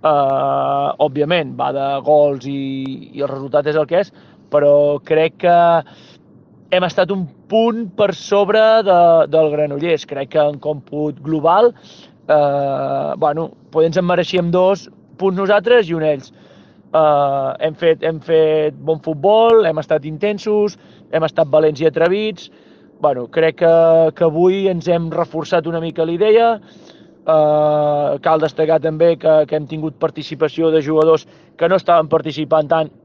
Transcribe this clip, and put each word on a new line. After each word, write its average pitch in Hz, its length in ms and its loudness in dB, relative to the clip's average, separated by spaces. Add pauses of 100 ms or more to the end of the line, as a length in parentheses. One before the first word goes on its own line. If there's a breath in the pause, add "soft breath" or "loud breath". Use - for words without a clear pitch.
Eh, 139 840 -2 (200)
òbviament, 147 500 -4
va 135 160 -4
de 139 140 -6 (180)
gols 147 400 2
i, 139 140 -8 (560)
i 139 100 -6
el 135 60 -8
resultat 139 400 -4
és 156 100 0
el - 80 -4
que 185 140 0
és, - 100 -14 (400 soft breath)
però 147 520 4
crec 160 360 0
que 175 160 4 (1160 loud breath)
hem 180 120 0
estat 180 280 -2
un 185 120 -6 (240)
punt 226 340 0 (140)
per 196 200 2
sobre 208 440 2 (240)
de, 185 120 4 (320)
del 156 220 2
Granollers. 151 580 -2
Crec 139 240 -10
que 151 80 2
en 147 200 -2
còmput 147 600 -8
global, 165 480 2 (560 loud breath)
eh, 139 920 -2
bueno, 156 300 -2 (240)
potser 160 180 2
ens 185 80 0
en 180 100 -2
mereixíem 175 440 -2
dos 185 340 0 (320)
punts 190 180 0
nosaltres 202 520 2
i 170 80 -4
un 156 80 -2
ells. 143 260 -4 (600 soft breath)
Eh, 143 560 2 (160)
hem 156 120 -6
fet, 160 280 0
hem 160 160 -4
fet 156 560 0
bon 156 240 -4
futbol, 214 640 2
hem 156 160 -4
estat 151 240 -2
intensos, 208 720 -4 (320 loud breath)
hem 160 160 -2
estat 135 240 -2
valents 156 320 2
i 160 80 2
atrevits. 190 600 -2 (520 soft breath)
Bueno, 127 280 -2
crec 160 300 -2
que, 165 160 4 (400)
que 170 100 0
avui 185 440 0
ens 170 180 -6
hem 170 240 -2
reforçat 165 580 -4
una 165 120 -6
mica 165 240 -4
la 170 80 -4
idea. 214 360 2 (720 loud breath)
Eh, 151 960 0
cal 160 220 0
destacar 160 420 0
també 160 320 2
que, 160 160 2 (160)
que 156 80 -4
hem 151 140 -6
tingut 156 260 -8
participació 156 760 -4
de 160 140 2
jugadors 156 400 2 (320 soft breath)
que 170 140 -2
no 185 100 2
estaven 160 320 0
participant 151 560 -2
tant 160 220 -2 (140)